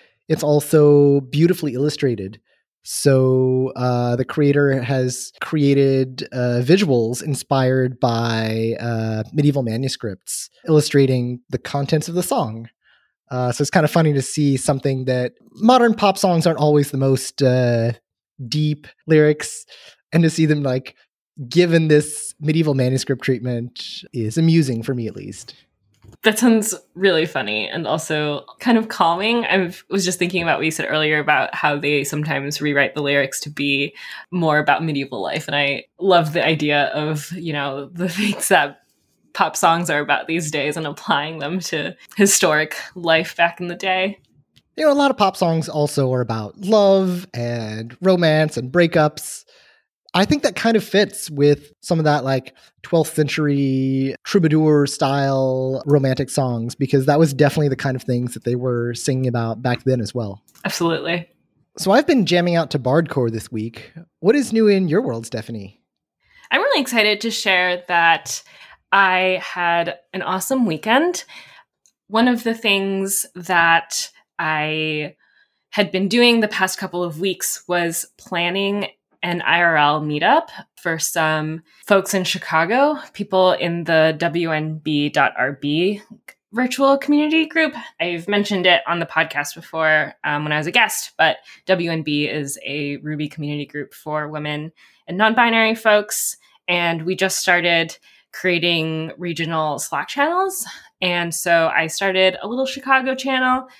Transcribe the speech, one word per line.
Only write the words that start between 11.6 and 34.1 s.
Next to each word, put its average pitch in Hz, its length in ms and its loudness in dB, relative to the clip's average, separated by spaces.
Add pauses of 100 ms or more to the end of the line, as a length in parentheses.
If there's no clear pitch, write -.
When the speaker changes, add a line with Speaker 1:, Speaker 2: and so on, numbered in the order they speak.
Speaker 1:
of 170 60 -8
the 180 80 0
song. 117 480 -4 (600)
Uh, 127 220 -2
so - 80 -4
it's 143 100 -2
kind 165 140 4
of 151 60 0
funny 160 240 2
to 135 80 0
see 143 340 0
something 135 480 -2
that 127 300 -2 (180)
modern 240 400 4
pop 202 240 2
songs 175 300 2
aren't 165 140 2
always 147 300 4
the 139 60 -6
most, 135 460 0
uh, 120 500 2 (560)
deep 151 380 -4 (200)
lyrics, 151 600 2 (440)
and 170 120 2
to 165 80 4
see 160 160 2
them, 147 160 0
like, 131 320 -4 (520)
given 165 420 2
this 151 520 0
medieval 156 320 0
manuscript 131 500 0
treatment 120 800 -4 (120)
is 110 240 -4
amusing 160 440 2
for 135 120 -4
me, 120 140 -4
at - 80 -10
least. 98 380 -16 (680)
Speaker 2:
That 214 160 0
sounds 226 360 2 (200)
really 180 320 2
funny 107 420 -6
and 165 180 -8
also 151 580 -4 (140)
kind 233 180 2
of 220 120 0
calming. 208 560 0
I 185 280 0 (160)
was 190 160 -2
just 180 140 -4
thinking 175 240 -2
about 165 160 0
what 139 60 -2
you 160 60 0
said - 180 -6
earlier 156 300 0
about 147 360 0
how 147 240 -2
they 143 240 0
sometimes 147 580 -6
rewrite 143 340 0
the 151 80 -4
lyrics 143 380 0
to 147 100 -12
be 143 440 -2 (380)